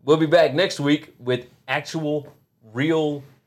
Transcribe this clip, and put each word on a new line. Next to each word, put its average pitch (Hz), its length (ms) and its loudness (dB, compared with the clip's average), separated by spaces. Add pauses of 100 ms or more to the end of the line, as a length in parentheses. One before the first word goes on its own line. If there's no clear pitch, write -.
We'll 147 120 6
be 160 100 2
back 151 280 4
next 185 240 -2
week 147 400 0
with 123 280 -4 (200)
actual, 147 640 -6 (400)
real, 147 520 -2 (220)